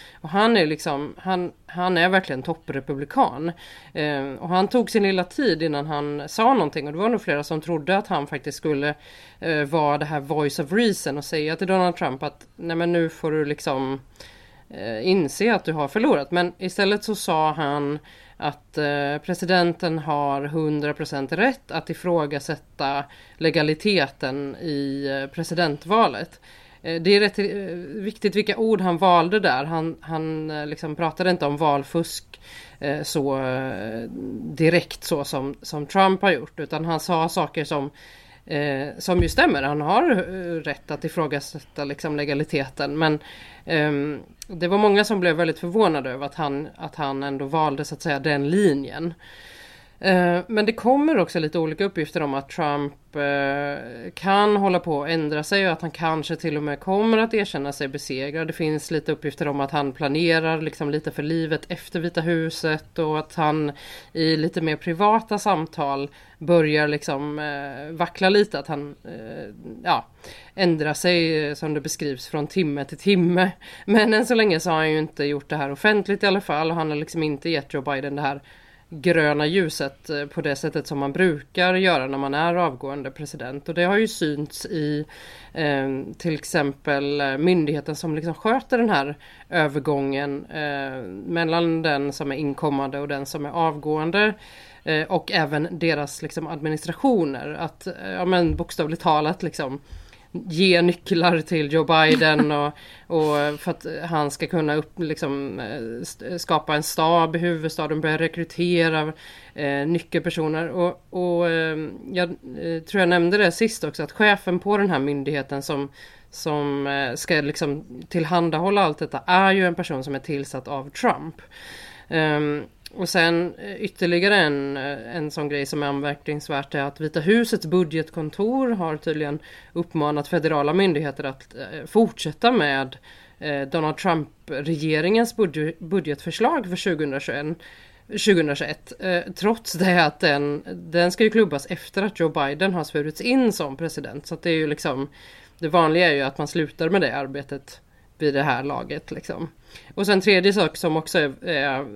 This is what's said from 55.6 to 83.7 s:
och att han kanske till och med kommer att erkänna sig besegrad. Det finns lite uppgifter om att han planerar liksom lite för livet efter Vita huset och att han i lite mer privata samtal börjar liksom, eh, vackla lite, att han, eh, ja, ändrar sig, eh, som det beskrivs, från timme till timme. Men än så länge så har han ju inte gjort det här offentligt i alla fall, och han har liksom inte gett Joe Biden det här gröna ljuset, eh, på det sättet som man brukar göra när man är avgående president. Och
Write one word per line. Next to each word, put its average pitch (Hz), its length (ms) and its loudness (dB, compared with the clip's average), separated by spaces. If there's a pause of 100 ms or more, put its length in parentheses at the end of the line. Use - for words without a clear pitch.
och 170 60 2
att - 80 -4
han 165 100 -4
kanske 160 440 -2
till 151 220 -4
och 147 60 -2
med 143 160 -4
kommer 214 380 2
att 226 160 0
erkänna 160 380 -2
sig 139 160 -6
besegrad. 143 600 -6
Det 165 60 -6
finns 156 380 -2
lite 156 200 -2
uppgifter 147 360 -4
om 143 120 -2
att 139 120 -2
han 143 200 -2
planerar 160 680 0
liksom 151 280 -4
lite 151 220 -4
för 151 120 -6
livet 160 440 -2
efter - 320 -8
Vita 170 220 -4
huset 160 800 -2
och 156 200 -2
att - 160 -10
han 151 360 2 (420)
i 160 240 2
lite 160 240 -2
mer 156 140 0
privata 208 640 2
samtal 156 720 -2 (280)
börjar 151 500 4
liksom, 147 520 -4
eh, 143 560 -8
vackla 175 340 0
lite, 202 300 4
att 139 80 -10
han, 147 360 -8
eh, 110 500 -14 (300)
ja, 123 220 0 (500)
ändrar 156 380 2
sig, 160 540 2
eh, 147 60 -4
som 151 200 -6
det 147 80 -2
beskrivs, 147 460 -6
från 151 200 -4
timme 143 380 -2
till 147 120 -12
timme. 180 540 4 (340)
Men 214 280 6
än 220 120 4
så 240 100 2
länge 208 240 4
så 180 100 -2
har 160 80 2
han 156 140 2
ju 156 80 2
inte 151 240 -4
gjort 143 260 -4
det 147 80 -2
här 139 140 -4
offentligt 202 520 2
i 202 40 2
alla 196 140 2
fall, 160 300 -2
och 170 60 -2
han 156 120 -2
har 147 80 -2
liksom 160 260 -4
inte 151 260 -2
gett 143 240 -4
Joe 143 80 -2
Biden 139 340 -4
det 147 60 -4
här 143 200 -4 (480)
gröna 151 560 2
ljuset, 156 640 -2
eh, 147 160 -4
på 147 160 -8
det 143 140 0
sättet 147 320 -4
som 147 100 -4
man 139 160 -2
brukar 180 600 2
göra 170 340 2
när 139 100 -4
man 139 160 -2
är 170 220 2
avgående 143 560 -2
president. 143 580 -10
Och 156 60 -6